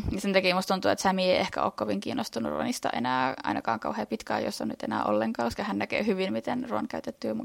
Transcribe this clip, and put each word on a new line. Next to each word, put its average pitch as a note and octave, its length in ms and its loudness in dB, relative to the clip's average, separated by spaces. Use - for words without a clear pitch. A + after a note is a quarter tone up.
ja G3 100 -2
sen G3 120 0
takia F#3 220 6
musta F#3+ 180 2
tuntuu, F#3+ 180 4
että G3 100 2
Sami F#3 300 4
ei - 60 6
ehkä - 260 0
ole - 120 2
kovin G#3 240 0
kiinnostunut A3+ 520 -4
Ronista - 380 -2
enää B2+ 440 0
ainakaan - 360 0
kauhean G#3+ 280 -4
pitkään, A3 360 -2
jos - 180 -4
on A3+ 60 -2
nyt - 160 -6
enää G#2+ 200 -2
ollenkaan, A3+ 440 0
koska A3 160 -4
hän G3+ 140 -2
näkee G3+ 280 0
hyvin, F#3+ 280 0
miten - 360 -4
Ron G#3+ 180 -2
käyttäytyy, - 580 -6